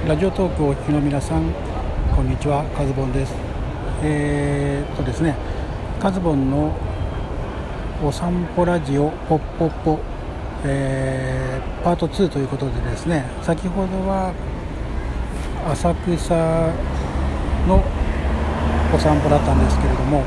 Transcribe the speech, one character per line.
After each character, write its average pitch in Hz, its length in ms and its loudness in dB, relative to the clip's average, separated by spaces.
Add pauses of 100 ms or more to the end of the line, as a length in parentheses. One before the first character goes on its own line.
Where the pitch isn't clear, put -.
ラ 156 100 4
ジ 170 100 2
オ 185 60 4
ト 185 160 0
ー - 80 -2
ク 151 80 2
を 139 60 4
お 139 40 2
聞 - 120 -4
き 151 60 2
の 147 80 4
皆 143 200 0
さ 160 180 0
ん、 165 140 0 (640)
こ 139 60 6
ん 127 40 2
に 131 100 0
ち 147 120 -2
は、 143 160 2 (120)
カ 143 80 0
ズ 135 80 0
ボ 135 120 -2
ン 127 80 -2
で 139 120 0
す。 - 80 -6 (680)
え 143 840 0
ー - 100 -8
っ - 20 -4
と - 80 -2
で 127 80 -2
す - 80 -4
ね、 156 160 2 (640)
カ 196 100 2
ズ 190 80 -2
ボ 170 160 2
ン 135 160 2
の 151 220 2 (1300)
お 147 80 2
散 175 220 -2 (240)
歩 175 80 4
ラ 175 160 2
ジ 139 180 0
オ 147 120 4 (180)
ポ 156 80 4
ッ - 20 2 (220)
ポ 160 80 4
ッ - 20 2 (140)
ポ、 156 160 2 (640)
え 131 960 0 (200)
ー、 - 40 -6
パ 175 80 4
ー 170 40 2
ト 165 120 0
ツ 196 160 2
ー 165 40 2
と 143 120 -2
い 131 60 0
う - 20 -6
こ 139 80 -2
と 135 100 -2
で 123 140 -2
で 120 160 -2
す - 100 -6
ね、 151 200 0 (160)
先 170 260 0
ほ 185 140 -2
ど 185 40 0 (220)
は 190 240 0 (1400)
浅 170 240 2
草 170 400 0 (1300)
の 190 120 8 (1120)
お 151 60 4
散 151 220 4
歩 151 80 2
だ 147 80 6
っ - 60 6
た 139 120 2
ん 135 100 6
で 139 60 4
す - 80 4
け 135 80 4
れ 131 80 4
ど 131 80 0
も 135 240 2